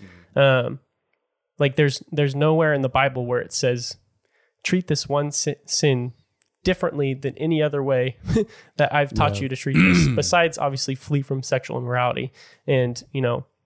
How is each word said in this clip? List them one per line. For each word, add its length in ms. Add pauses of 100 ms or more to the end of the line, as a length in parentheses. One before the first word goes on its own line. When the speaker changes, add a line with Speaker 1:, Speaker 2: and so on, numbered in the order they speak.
Speaker 1:
Mm-hmm. 380
Speaker 2:
Um, 420 (800)
like, 180
there's, 260 (100)
there's 220
nowhere 380
in 100
the 60
Bible 380
where 140
it 120
says, 440 (640)
"Treat 240
this 220
one 240
si-, 240 (100)
sin 460 (520)
differently 500
than 240
any 240
other 200
way 340 (300)
<laughs> 300
that 180
I've 200
taught 220
Speaker 1:
Yeah. 60
Speaker 2:
you 60
to 80
treat 200
this," 320
Speaker 1:
<clears throat> 60
Speaker 2:
besides 440
obviously 360
flee 280
from 200
sexual 360
immorality. 540 (340)
And, 360 (100)
you 100
know, 240 (200)